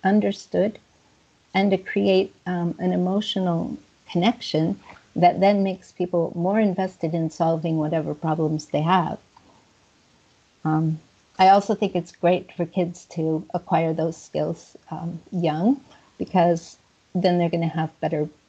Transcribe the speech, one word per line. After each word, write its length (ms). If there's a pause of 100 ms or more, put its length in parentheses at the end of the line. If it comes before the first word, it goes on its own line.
understood, 720 (720)
and 180
to 60
create, 560 (140)
um, 320
an 140
emotional 840 (340)
connection 680 (380)
that 240
then 220
makes 300
people 420
more 260
invested 540
in 160
solving 460
whatever 380
problems 520
they 160
have. 360 (1500)
Um, 340 (400)
I 100
also 260
think 200
it's 180
great 400
for 140
kids 440
to 340 (100)
acquire 380
those 240
skills, 600 (140)
um, 300 (100)
young, 500 (380)
because 580 (380)
then 240
they're 100
gonna 200
have 320
better 280 (200)